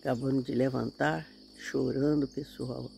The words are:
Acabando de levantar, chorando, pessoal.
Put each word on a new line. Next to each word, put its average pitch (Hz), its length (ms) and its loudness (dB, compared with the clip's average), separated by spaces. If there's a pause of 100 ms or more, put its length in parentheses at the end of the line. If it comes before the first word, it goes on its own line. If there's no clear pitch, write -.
Acabando 135 420 0
de - 100 -4
levantar, 131 720 0 (300)
chorando, 139 720 2
pessoal. 127 680 -8